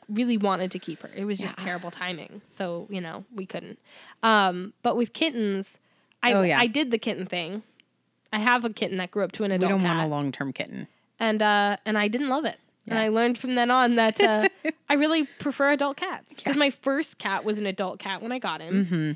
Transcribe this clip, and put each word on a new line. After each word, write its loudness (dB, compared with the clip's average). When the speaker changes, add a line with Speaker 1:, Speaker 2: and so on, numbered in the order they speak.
Speaker 1:
really 0
wanted 0
to -8
keep -12
her. -16
It -8
was -4
just -8
Speaker 2:
Yeah. -10
Speaker 1:
terrible -8
timing. -10
So, -6
you -6
know, -10
we -8
couldn't. -12
Um, 4
but 2
with 0
kittens, -2
I, 4
Speaker 2:
Oh, 6
yeah. 4
Speaker 1:
I 6
did 0
the 2
kitten -4
thing. -6
I -2
have 4
a -2
kitten -4
that -6
grew 0
up -4
to -4
an 0
Speaker 2:
We 2
Speaker 1:
adult 2
Speaker 2:
don't 4
Speaker 1:
cat. 2
Speaker 2:
want 0
a -2
long-term -4
kitten. -8
Speaker 1:
And, 0
uh, 4
and -2
I 2
didn't -2
love 0
it. -4
And -4
Speaker 2:
Yeah. 2
Speaker 1:
I 2
learned 2
from -4
then 2
on 4
that, 4
uh, 4
Speaker 2:
<laughs> -6
Speaker 1:
I 4
really 2
prefer 0
adult 0
cats. -8
'Cause -4
Speaker 2:
Yeah. 0
Speaker 1:
my 4
first -2
cat -4
was -2
an -4
adult -4
cat -6
when -8
I -4
got -6
him. 0
Speaker 2:
Mm-hmm. 0